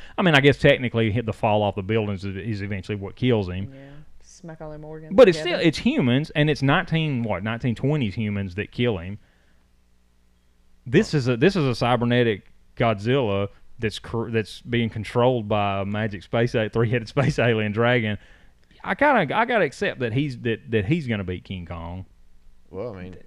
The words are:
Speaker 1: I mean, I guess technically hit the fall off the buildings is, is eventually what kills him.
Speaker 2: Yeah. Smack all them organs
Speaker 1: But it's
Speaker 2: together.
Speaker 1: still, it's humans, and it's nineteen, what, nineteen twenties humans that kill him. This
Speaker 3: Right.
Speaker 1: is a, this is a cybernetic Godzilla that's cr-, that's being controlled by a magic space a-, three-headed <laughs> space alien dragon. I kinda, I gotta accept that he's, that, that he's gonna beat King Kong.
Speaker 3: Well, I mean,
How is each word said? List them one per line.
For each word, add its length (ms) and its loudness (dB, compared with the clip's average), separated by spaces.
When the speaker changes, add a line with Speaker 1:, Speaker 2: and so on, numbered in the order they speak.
Speaker 1:
I 60 0
mean, 100 6
I 60 8
guess 180 6
technically 540 2
hit 160 -2
the 60 -2
fall 280 2
off 140 0
the 80 -4
buildings 400 -2
is, 140 -6
is 260 -6
eventually 320 -6
what 220 -10
kills 320 2
him. 240 -8
Speaker 2:
Yeah. 60 -20
Smack 380 -18
all 100 -14
them 140 -14
organs 280 -14
Speaker 1:
But 160 10
it's 80 4
Speaker 2:
together. 200 -4
Speaker 1:
still, 100 2
it's 120 2
humans, 520 2
and 180 2
it's 140 -2
nineteen, 580 0
what, 220 -4
nineteen 320 -2
twenties 400 -2
humans 400 -4
that 160 -6
kill 260 0
him. 220 -10
This 280 2
Speaker 3:
Right. 60 2
Speaker 1:
is 80 -2
a, 100 2
this 180 4
is 100 2
a 100 0
cybernetic 680 2
Godzilla 720 0
that's 200 -4
cr-, 300 -6
that's 320 -4
being 280 0
controlled 580 0
by 340 0
a 40 -4
magic 380 -4
space 320 0
a-, 140 0
three-headed 380 0
<laughs> 20 -16
space 300 0
alien 320 2
dragon. 460 2
I 120 -4
kinda, 400 2
I 100 2
gotta 200 2
accept 340 -4
that 140 -2
he's, 280 -2
that, 300 -4
that 140 2
he's 220 0
gonna 160 -2
beat 200 -6
King 240 -10
Kong. 380 -10
Speaker 3:
Well, 240 -8
I 80 -14
mean, 120 -14